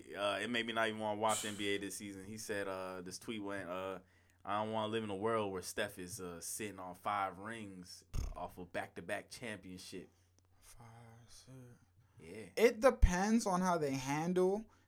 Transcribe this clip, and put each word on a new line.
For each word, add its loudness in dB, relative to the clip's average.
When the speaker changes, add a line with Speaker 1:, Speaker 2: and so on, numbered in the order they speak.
Speaker 1:
uh, 2
it -2
made 2
me 0
not 4
even -2
wanna 0
watch 4
the -2
N -4
B 0
A 4
this -6
season. -10
He -8
said, -2
uh, -4
this -8
tweet -6
went, -4
uh, -2
"I 0
don't -2
wanna 0
live 0
in -4
a -2
world 2
where -4
Steph -4
is, -8
uh, -8
sitting -6
on -10
five -2
rings -10
off -8
of -12
back-to-back -6
championship." -10
Speaker 2:
Five, -20
six. -20
Speaker 1:
Yeah. -10
Speaker 2:
It 6
depends 6
on 4
how 6
they 2
handle 2